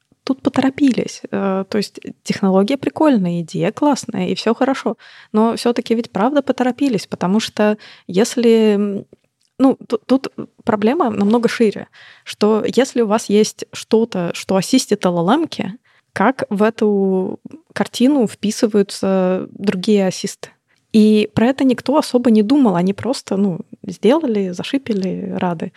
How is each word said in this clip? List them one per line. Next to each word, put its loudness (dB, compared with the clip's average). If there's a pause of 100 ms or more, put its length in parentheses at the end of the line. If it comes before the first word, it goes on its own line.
(240)
тут -4
поторопились. 0 (100)
Э, -2
то -4
есть -6 (240)
технология 0
прикольная, 0
идея -4
классная, -2
и -2
все -2
хорошо. -2 (340)
Но 2
все-таки -2
ведь -4
правда 2
поторопились, -2
потому 0
что 0 (300)
если, 2
м, -4 (540)
ну, 4 (100)
ту-, -2
тут 0 (380)
проблема 2
намного 2
шире, -2 (380)
что 0
если 0
у 0
вас -2
есть 0
что-то, -2
что -4
ассистит 0
Л 0
Л 0
М-ке, -2 (380)
как 0
в -2
эту 0 (340)
картину 0
вписываются -2
другие 0
ассисты? -8 (440)
И 4
про 2
это 0
никто 0
особо 2
не 6
думал, 4
они 0
просто, -6
ну, -2 (280)
сделали, 0
зашипели, -6
рады. -4